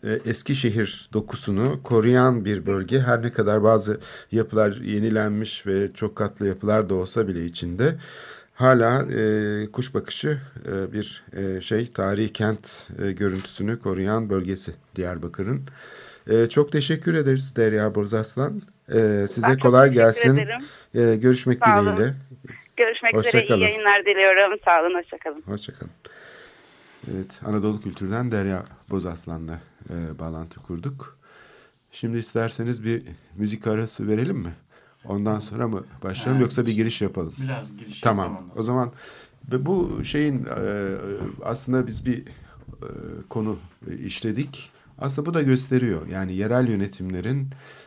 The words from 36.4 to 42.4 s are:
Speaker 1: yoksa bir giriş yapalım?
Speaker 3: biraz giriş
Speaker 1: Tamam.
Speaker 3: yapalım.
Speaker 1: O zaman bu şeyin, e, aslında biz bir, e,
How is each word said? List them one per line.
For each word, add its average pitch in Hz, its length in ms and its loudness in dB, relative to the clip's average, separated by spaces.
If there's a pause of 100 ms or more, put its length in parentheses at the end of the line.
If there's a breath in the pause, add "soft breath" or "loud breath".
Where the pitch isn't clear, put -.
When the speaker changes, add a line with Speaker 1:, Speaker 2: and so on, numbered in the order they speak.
Speaker 1:
yoksa 120 240 0
bir 113 80 0
giriş 110 280 0
yapalım? 90 320 -4 (100)
Speaker 3:
biraz 131 340 -8
giriş - 240 -16
Speaker 1:
Tamam. 98 300 2
Speaker 3:
yapalım. 90 240 -14
Speaker 1:
O 113 80 -6
zaman 123 280 -2 (600 loud breath)
bu 139 540 -2
şeyin, 147 400 -2
e, 101 420 -4 (560)
aslında 123 440 -2
biz 113 180 -8
bir, 123 140 -2
e, - 60 -14 (1040 soft breath)